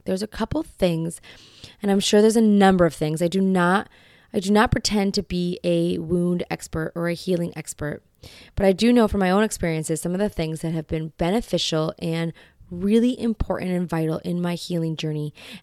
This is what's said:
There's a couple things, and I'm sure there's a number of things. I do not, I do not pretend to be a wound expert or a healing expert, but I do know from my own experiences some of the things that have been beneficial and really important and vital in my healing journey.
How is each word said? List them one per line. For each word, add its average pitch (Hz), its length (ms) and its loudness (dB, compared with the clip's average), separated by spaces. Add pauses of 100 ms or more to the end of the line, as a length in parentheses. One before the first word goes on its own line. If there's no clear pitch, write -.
There's 190 180 -4
a 220 40 -6
couple 294 360 -6
things, 165 580 -2 (600)
and 202 100 0
I'm 196 80 4
sure 208 220 4
there's 220 140 6
a 233 60 6
number 196 440 6
of 160 80 2
things. 156 280 -4
I 175 60 2
do 190 140 0
not, 185 480 2 (440)
I 220 60 -4
do 190 120 -2
not 214 200 4
pretend 208 440 0
to 196 80 -2
be 175 400 -4
a 175 340 0
wound 175 520 0
expert 160 460 -6
or 170 120 -4
a 170 60 -2
healing 170 420 -4
expert, - 460 -8 (540)
but 196 100 2
I 196 80 6
do 226 180 4
know 240 160 6
from 202 120 -2
my 185 120 2
own 202 120 4
experiences 160 580 -2
some 175 120 -4
of 185 60 -2
the 208 100 -2
things 160 320 -6
that 165 120 -4
have 160 140 -6
been 160 300 -6
beneficial 170 800 -2
and 165 340 -4 (360)
really 214 500 2
important 196 520 -4
and 180 180 -2
vital 160 300 -2
in 175 220 -4
my 175 140 -2
healing 165 420 -4
journey. 151 360 -6 (300)